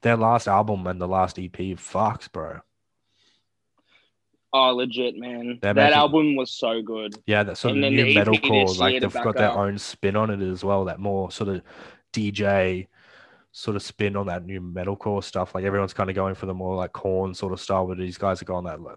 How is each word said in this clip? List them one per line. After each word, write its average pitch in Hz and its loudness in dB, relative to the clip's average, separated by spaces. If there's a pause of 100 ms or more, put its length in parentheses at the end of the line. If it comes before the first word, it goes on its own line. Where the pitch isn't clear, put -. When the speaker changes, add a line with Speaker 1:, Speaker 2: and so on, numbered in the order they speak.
Speaker 1:
their 117 4
last 113 4
album 101 2
and 90 -4
the 90 -2
last 92 0
E 92 -8
P 92 -6
fucks, - -2
bro. 80 -10 (1900)
Speaker 2:
Oh, 131 6
legit, 123 -2
man. 120 -10
Speaker 1:
They're 101 2
Speaker 2:
That 143 8
Speaker 1:
making 147 8
Speaker 2:
album 147 6
was 127 -2
so 113 -2
good. 107 -8 (100)
Speaker 1:
Yeah, 104 4
that 98 -6
sort 127 0
Speaker 2:
And 139 2
Speaker 1:
of 139 2
Speaker 2:
then 139 4
Speaker 1:
new 139 0
Speaker 2:
the 135 2
E - 4
P 104 6 (280)
Speaker 1:
metalcore, 101 4
Speaker 2:
this 92 -2
Speaker 1:
like, 90 4
Speaker 2:
year 127 0
to 120 0
Speaker 1:
they've 101 -4
got 120 -2
Speaker 2:
back 110 0
Speaker 1:
their 104 4
Speaker 2:
up. 98 -2
Speaker 1:
own 101 0
spin - -2
on 107 2
it 98 -2
as 92 -4
well, 98 2
that 82 -6
more 98 -4
sort 101 -6
of 90 -4 (500)
D 104 -2
J 98 0 (640)
sort - -6
of 98 -6
spin 101 -2
on 101 -2
that 90 -6
new 92 -10
metalcore 95 -4
stuff. - -4
Like, 92 -4
everyone's 98 0
kinda 95 -2
going 95 -2
for 98 -10
the 95 -4
more, 92 -6
like, 90 -4
Korn 95 -2
sort 92 -6
of 92 -8
style, 95 0
but 90 -6
these 90 -6
guys 95 0
are - -14
going 90 -6
that, 82 -10
like, - -16